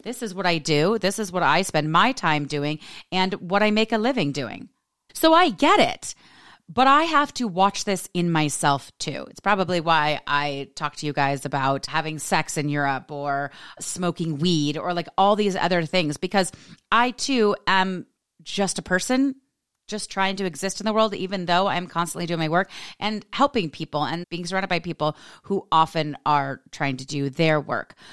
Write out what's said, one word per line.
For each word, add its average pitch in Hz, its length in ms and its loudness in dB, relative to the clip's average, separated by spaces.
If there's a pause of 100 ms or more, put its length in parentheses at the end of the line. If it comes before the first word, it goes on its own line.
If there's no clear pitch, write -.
This 247 200 -10
is 190 100 -8
what 185 120 -6
I 170 140 2
do. 160 400 2
This 196 200 -2
is 202 100 -4
what 175 140 -2
I 151 180 4
spend 156 300 0
my 202 220 4
time 151 320 0
doing 147 340 -4 (320)
and 185 220 0
what 190 280 -2
I 214 100 4
make 220 200 0
a 226 60 0
living 214 340 0
doing. 131 380 -8 (440)
So 320 200 4
I 339 160 6
get 320 320 4
it. - 340 -2 (540)
But 247 180 2
I 294 160 6
have 302 320 2
to 240 120 -4
watch 190 360 2
this 196 300 -2
in 175 180 0
myself 147 680 0
too. - 320 -8
It's - 120 -20
probably 185 400 0
why 151 440 2
I 143 500 -2
talk 147 220 -8
to - 80 -8
you 143 80 -2
guys 139 320 0
about 139 420 -2
having 156 320 -4
sex - 380 -2
in 147 120 -2
Europe 139 420 -2
or 143 400 -4 (280)
smoking 165 600 -4
weed 151 380 2
or, 175 160 -4
like, 170 240 -4
all 202 180 6
these 202 200 0
other 175 300 0
things, 156 320 0
because 185 340 0 (400)
I 240 200 4
too 233 440 2 (120)
am 185 400 2 (340)
just 190 380 -4
a - 20 -8
person, 262 540 0 (540)
just 214 200 -8
trying 190 280 -2
to 196 80 -2
exist 185 340 -6
in 208 60 -10
the 214 80 0
world, 220 200 2
even 185 320 -6
though 180 220 2
I'm 175 200 -2
constantly 175 380 -4
doing 165 140 -4
my 160 80 0
work 175 240 0 (260)
and 214 360 -6
helping 240 360 2
people 151 340 -4
and 165 260 -4
being 180 160 -8
surrounded 190 240 -4
by 175 100 0
people 156 380 -4 (260)
who - 260 -4
often 160 560 2
are 139 360 0 (100)
trying 139 260 -4
to 135 80 -12
do 139 240 -4
their 156 300 2
work. - 360 -8 (180)